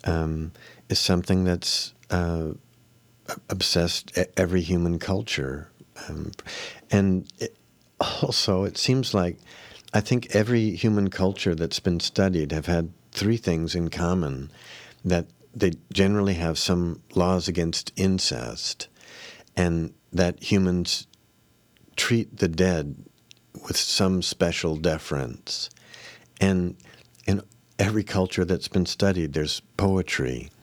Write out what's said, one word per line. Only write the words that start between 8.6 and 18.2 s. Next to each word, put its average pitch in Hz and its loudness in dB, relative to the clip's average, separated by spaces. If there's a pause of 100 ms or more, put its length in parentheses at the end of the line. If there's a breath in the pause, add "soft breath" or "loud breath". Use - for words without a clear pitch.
it - -4
seems 127 0
like, 90 0 (540 loud breath)
I 110 4
think 117 0
every 110 4
human 101 2
culture 92 0
that's 82 -2
been 87 0
studied 90 0
have 78 -4
had 85 0 (200)
three 110 0
things 82 -2
in 85 -2
common, 82 -2 (520 loud breath)
that 87 0 (300)
they 95 2 (220)
generally 98 2
have 82 -2
some 87 0 (140)
laws 90 2
against 85 -4
incest, 90 -2 (680 loud breath)